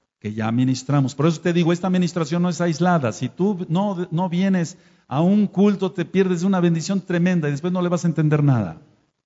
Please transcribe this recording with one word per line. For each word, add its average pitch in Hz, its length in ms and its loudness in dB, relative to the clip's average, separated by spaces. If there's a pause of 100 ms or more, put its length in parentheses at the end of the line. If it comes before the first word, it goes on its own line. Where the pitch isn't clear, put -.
(200)
que 107 140 -8
ya 110 200 -4
ministramos. 131 600 0
Por 143 120 -2
eso 165 160 0
te 180 100 0
digo, 170 220 2
esta 175 160 -2
ministración 175 540 -2
no 180 60 0
es 175 120 -6
aislada. 165 500 0
Si 127 160 -6
tú 185 400 -2
no, 180 440 -2
no 175 180 -2
vienes 175 480 0 (320)
a 131 100 -2
un 196 280 2
culto, 190 440 2
te 175 140 -4
pierdes 185 380 0
una 190 180 2
bendición 170 400 0
tremenda 175 480 0
y - 20 0
después 160 220 -4
no 185 80 0
le 175 80 0
vas 170 160 -2
a - 20 2
entender 151 360 2
nada. 113 380 0 (440)